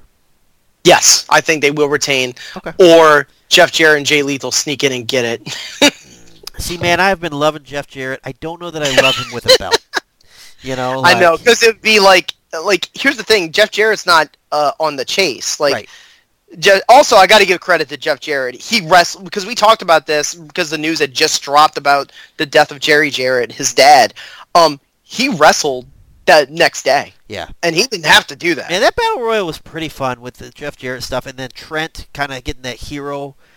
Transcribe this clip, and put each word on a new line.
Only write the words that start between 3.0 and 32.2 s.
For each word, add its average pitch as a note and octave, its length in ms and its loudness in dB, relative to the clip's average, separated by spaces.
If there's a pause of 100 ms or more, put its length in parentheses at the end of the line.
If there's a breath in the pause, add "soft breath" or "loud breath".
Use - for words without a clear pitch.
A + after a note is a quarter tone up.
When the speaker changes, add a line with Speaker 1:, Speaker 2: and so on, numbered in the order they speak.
Speaker 1:
Jeff F3 240 4
Jarrett D#3 260 4
and C#3 80 -6
Jay D3 160 0
Lethal C3+ 300 -6
sneak C#3+ 320 -4
in C3 80 0
and A#2+ 140 -8
get B2 180 -2
it. - 680 -4
<laughs> - 680 -20
Speaker 2:
See, F3 200 -10
man, F3 220 0
I F#3+ 80 2
have F#3 120 -2
been E3 120 -8
loving D3+ 320 -2
Jeff C#3 240 -12
Jarrett. C3 360 -10
I C3+ 80 -12
don't E3 280 -14
know F3 100 -14
that D#3 120 -10
I C3+ 200 0
love C3 140 0
him A#2+ 180 -10
with A#2 120 -10
a A#2+ 120 4
belt. - 340 -6
<laughs> - 40 -6 (720 soft breath)
You C3 100 -8
know, B2+ 280 -6
Speaker 1:
I - 140 4
know, E3+ 140 4
Speaker 2:
like E3 120 -4
Speaker 1:
'cause A#3 180 2
it'd A3+ 200 2
be G#3+ 180 2
like, F#3+ 340 4 (300)
like, F#3+ 300 -2
here's C#4 220 -4
the G#3+ 80 -10
thing: F3+ 280 -2
Jeff G#3 180 2
Jarrett's G#3 360 -2
not, D#3+ 300 0 (160)
uh, D3 280 0
on D3+ 160 -4
the B2+ 80 -8
chase. - 560 -4
Like, C#3+ 140 0
Speaker 2:
Right. A2 140 -10 (720 soft breath)
Speaker 1:
Je-, F#3+ 300 4
also, B3+ 280 6
I F#3+ 100 8
gotta G3+ 180 6
give F3+ 160 -2
credit D#3+ 300 -2
to D3 60 -12
Jeff C#3 240 -4
Jarrett. C3 340 -6
He G#3+ 260 -6
wrestled, F3 440 0
because F#3 220 -10
we A#3+ 80 -10
talked G#3+ 280 2
about E3 240 0
this, D3+ 280 -4
because D#3 360 -8
the D#3 80 -6
news D#3 220 -4
had C#3 120 -2
just D3+ 300 -2
dropped D3 340 2
about C#3+ 360 -2 (240 loud breath)
the D#3 100 -6
death D3 240 2
of C#3+ 100 -16
Jerry D3+ 300 2
Jarrett, B2+ 420 -2
his - 220 -6
dad. C3+ 400 6 (400 loud breath)
Um, D#3 260 2 (220)
he - 260 -6
wrestled D3 580 2 (400)
that D3+ 240 4
next D#3+ 340 -2
day. C3 280 -2 (160)
Speaker 2:
Yeah. F#2 200 -12 (140)
Speaker 1:
And E3+ 140 -2
he G3 100 0
didn't F3 200 -10
have F3+ 220 2
to C#3 80 -18
do D#3 180 -4
that. B2 160 -10
Speaker 2:
Man, F3+ 100 -4
that D#4+ 160 0
Battle A4+ 260 -4
Royal A3 240 -4
was D#3 120 -10
pretty D#3+ 300 -12
fun B2+ 320 -8
with B2 180 -18
the B2 120 -20
Jeff C#3+ 260 -14
Jarrett B2+ 260 -12
stuff, B2+ 240 -8
and C3 120 -18
then C3 160 -12
Trent - 580 -10
kinda C#3 280 -10